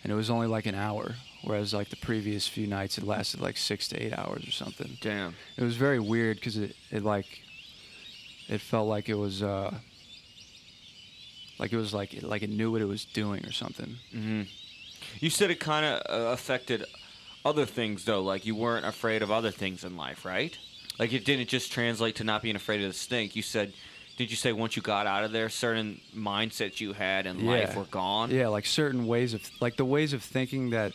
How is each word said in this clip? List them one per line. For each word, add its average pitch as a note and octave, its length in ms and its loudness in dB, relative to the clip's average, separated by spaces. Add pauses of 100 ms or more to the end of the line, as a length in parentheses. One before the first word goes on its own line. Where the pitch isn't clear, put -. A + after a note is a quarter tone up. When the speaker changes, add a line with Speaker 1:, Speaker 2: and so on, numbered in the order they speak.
Speaker 1:
And G#2 80 0
it G#2 40 2
was A2 140 0
only, A#2 180 2
like, A2 180 0
an G#2 100 -2
hour, G#2+ 400 -2 (280)
whereas, G#2 300 0
like, G2+ 160 -2
the - 80 -10
previous G#2 500 -2
few G#2+ 200 -2
nights G2 300 -2
it - 80 -6
lasted, G#2 360 -2
like, F2+ 160 -2
six - 320 0
to - 140 -2
eight A2+ 140 -2
hours - 300 -4
or - 40 -4
something. - 500 -6
Speaker 2:
Damn. G2 340 -2 (200)
Speaker 1:
It B2 80 0
was A#2+ 140 2
very C3+ 220 6
weird A2 420 2
'cause A2 160 -2
it, G#2 180 -2 (160)
it, G#2 120 -2
like, G#2 400 0 (1040)
it G#2+ 100 0
felt A2 280 2
like G#2+ 200 0
it A2+ 80 2
was, G2+ 280 0
uh, G2 340 0 (1800)
like G2+ 140 -2
it A#2 40 4
was, G#2+ 160 0
like, G2+ 300 -4
like G#2 180 0
it G#2 80 -2
knew G#2+ 220 2
what A2+ 100 2
it G#2+ 40 2
was G2+ 200 0
doing G#2 400 -2
or - 60 -8
something. - 460 -6 (180)
Speaker 2:
Mm-hmm. A2 280 0 (760)
You E3 100 4
said F#3 220 6
it D#3+ 80 2
kinda, D3+ 500 4
uh, A#2 220 4
affected B2 540 0 (580)
other D3+ 220 6
things, G#2+ 400 0
though. G#2 180 4
Like, F#2+ 220 0
you A2 100 0
weren't A2+ 300 2
afraid A2 360 2
of G#2 80 2
other A2 220 4
things F#2+ 320 -4
in F2+ 140 -8
life, C#2 260 -8
right? G2+ 340 -2 (400)
Like, A#2 160 2
it A#2 120 0
didn't B2+ 240 2
just B2+ 220 0
translate A2+ 460 2
to A2+ 60 -4
not G#2+ 180 2
being A2 140 0
afraid G#2 260 0
of G2 100 2
the F2+ 60 -6
snake. A2+ 380 -2
You A2 60 -2
said, G2+ 320 0 (440)
did A#2+ 120 0
you A#2 80 -2
say B2 160 2
once A2 220 0
you A2 60 -2
got G#2 260 2
out G2 160 4
of G#2+ 80 0
there, A2 180 2
certain A2+ 500 0 (160)
mindsets G#2+ 640 -2
you G2+ 140 -2
had F#2+ 320 2
in F#2 200 -2
life A#2 260 4
Speaker 1:
Yeah. F#2+ 60 -2
Speaker 2:
were G2 80 -4
gone? G2+ 460 0
Speaker 1:
Yeah, B2+ 180 4
like, G#2 160 0
certain C3 420 2
ways A#2+ 260 4
of, A2 80 -4 (200)
like, A#2+ 160 2
the C3+ 80 4
ways C#3+ 280 4
of B2 100 -2
thinking C3 480 0
that G#2+ 240 2